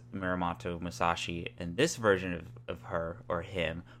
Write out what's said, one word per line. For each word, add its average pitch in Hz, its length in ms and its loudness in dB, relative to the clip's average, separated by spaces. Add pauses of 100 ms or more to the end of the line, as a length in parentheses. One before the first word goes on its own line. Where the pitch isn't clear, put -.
(160)
Mirumoto 90 640 0
Musashi 85 800 0
and 87 180 -4
this 147 220 4
version 95 360 4
of, 85 120 -6 (240)
of 87 140 -8
her 85 340 -2 (100)
or 87 140 0
him, 85 420 -2 (160)